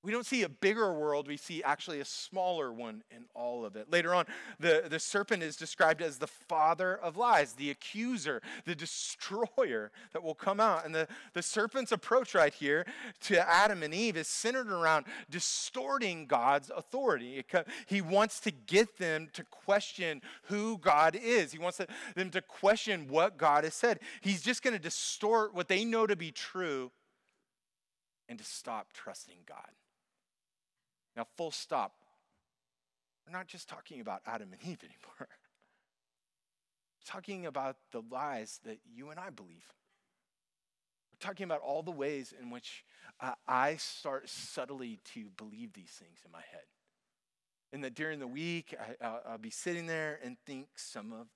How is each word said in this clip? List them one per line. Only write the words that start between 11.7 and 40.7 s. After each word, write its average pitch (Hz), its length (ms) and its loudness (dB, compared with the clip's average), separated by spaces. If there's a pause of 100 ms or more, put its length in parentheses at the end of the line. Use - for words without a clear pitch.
approach 233 420 2
right 156 180 8
here 151 320 2 (360)
to 175 280 4
Adam 190 320 6
and 151 120 -4
Eve 202 240 0
is 160 100 -4
centered 247 420 -2
around 160 360 4 (240)
distorting 208 960 -2
God's 135 500 4
authority. 151 640 -2
It 127 100 -8
co-, 175 160 2 (220)
he 196 160 0
wants 196 400 2
to 214 100 -2
get 165 460 2
them 160 340 -2
to - 140 -12
question 180 760 0 (260)
who 208 320 -2
God 160 360 6
is. 226 380 2
He 160 60 -14
wants 175 180 -4
to, 180 100 -4 (300)
them 185 140 0
to 185 100 0
question 202 680 2
what 156 300 4
God 147 260 6
has 160 100 -2
said. - 280 4 (180)
He's 190 220 0
just 226 220 0
gonna 233 160 2
distort 214 760 0
what 180 140 -2
they 196 160 4
know 226 200 4
to 202 120 2
be 160 140 -8
true 143 600 -4 (1400)
and 120 100 -12
to 110 60 -16
stop - 480 -8
trusting - 540 -14
God. - 240 -18 (1500)
Now, 117 120 -6 (100)
full 165 140 -6
stop. 123 420 -2 (1300)
We're 170 100 -10
not 185 80 -8
just 175 240 -18
talking 156 320 -16
about 98 240 -8
Adam 110 260 -8
and 92 120 -20
Eve 175 180 -10
anymore. - 380 -20
<laughs> - 0 -
We're - 80 -14 (1800)
talking 190 400 -10
about 135 320 -4 (140)
the 120 180 -8
lies 131 560 -6
that 110 140 -12 (120)
you 135 200 -18
and 160 80 -16
I 190 100 -12
believe. 90 460 -20 (1400)